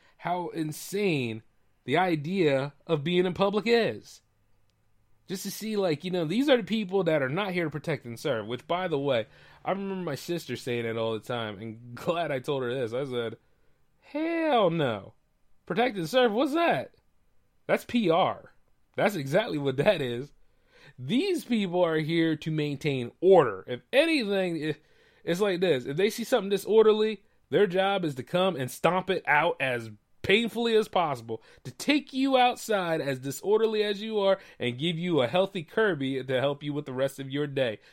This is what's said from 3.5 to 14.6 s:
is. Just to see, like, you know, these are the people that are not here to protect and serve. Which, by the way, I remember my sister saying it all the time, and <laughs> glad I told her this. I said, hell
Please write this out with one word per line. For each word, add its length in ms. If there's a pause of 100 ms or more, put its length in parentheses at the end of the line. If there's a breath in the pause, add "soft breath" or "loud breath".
is. 540 (1080)
Just 160
to 60
see, 260
like, 280
you 60
know, 140
these 240
are 80
the 80
people 400
that 180
are 60
not 240
here 120
to 60
protect 360
and 120
serve. 280
Which, 200
by 220
the 100
way, 280 (380 loud breath)
I 80
remember 300
my 120
sister 420
saying 280
it 120
all 160
the 80
time, 400
and 260
<laughs> 80
glad 380
I 60
told 240
her 120
this. 180
I 120
said, 320 (760)
hell 580